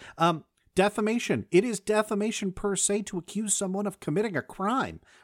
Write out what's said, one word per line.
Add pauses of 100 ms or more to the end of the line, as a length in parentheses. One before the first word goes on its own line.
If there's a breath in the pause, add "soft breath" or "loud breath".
(200 loud breath)
um, (320)
defamation.
It
is
defamation
per
se
to
accuse
someone
of
committing
a
crime, (240 soft breath)